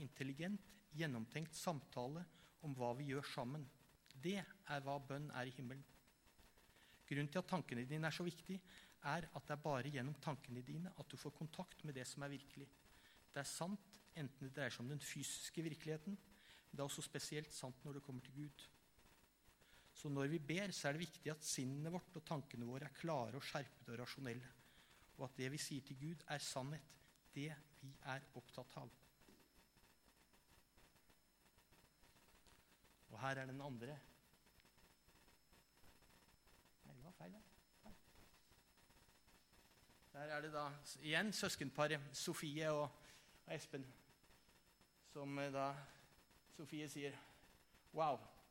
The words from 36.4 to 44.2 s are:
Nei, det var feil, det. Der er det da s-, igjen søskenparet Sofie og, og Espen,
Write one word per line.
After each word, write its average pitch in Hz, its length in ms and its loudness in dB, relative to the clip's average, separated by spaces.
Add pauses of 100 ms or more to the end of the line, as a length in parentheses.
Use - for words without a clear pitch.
Nei, 143 120 -10
det 127 80 -12
var 175 140 -12
feil, 180 160 -8
det. 214 80 -14 (2750)
Der 147 200 0
er 147 80 4
det 151 120 -2
da 147 100 2 (180)
s-, - 200 -8
igjen 160 320 8
søskenparet 151 800 4
Sofie 156 600 2
og, 147 140 6 (580)
og 165 80 -2
Espen, 139 320 -4 (1300)